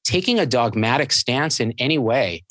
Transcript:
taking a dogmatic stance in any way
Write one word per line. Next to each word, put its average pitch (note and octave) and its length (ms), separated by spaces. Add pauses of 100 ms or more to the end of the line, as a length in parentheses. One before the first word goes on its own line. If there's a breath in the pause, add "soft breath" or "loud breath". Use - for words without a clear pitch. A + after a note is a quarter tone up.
taking G3+ 380
a E3 60
dogmatic A#2+ 640
stance C#3+ 480
in A2 180
any D3 180
way A2 540